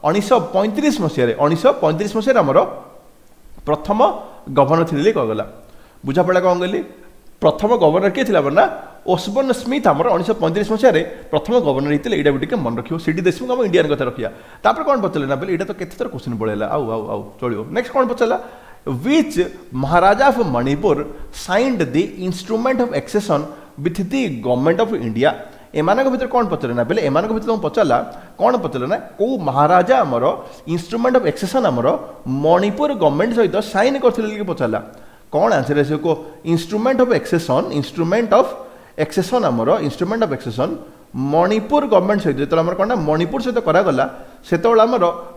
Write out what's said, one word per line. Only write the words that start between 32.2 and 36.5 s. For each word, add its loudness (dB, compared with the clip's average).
ମଣିପୁର 2
government 2
ସହିତ 2
sign 0
କରିଥିଲେ 0
ବୋଲି -6
ପଚାରିଲା। -2
କ'ଣ 4
answer 2
ଆସିବ 0
କୁହ? 0
instrument 0